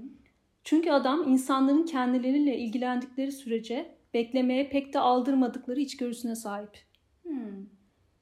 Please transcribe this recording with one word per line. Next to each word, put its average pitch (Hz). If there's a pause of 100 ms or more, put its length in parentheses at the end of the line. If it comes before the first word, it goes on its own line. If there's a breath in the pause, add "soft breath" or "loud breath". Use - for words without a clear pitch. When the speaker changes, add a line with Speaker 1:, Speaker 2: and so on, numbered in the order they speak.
(640)
Speaker 1:
Çünkü 330
adam 277
insanların 269
kendileriyle 254
ilgilendikleri 247
sürece 233 (180)
beklemeye 254
pek 277
de 285
aldırmadıkları 254
içgörüsüne 240
sahip. 208 (460)
Speaker 2:
Hmm. 214 (560)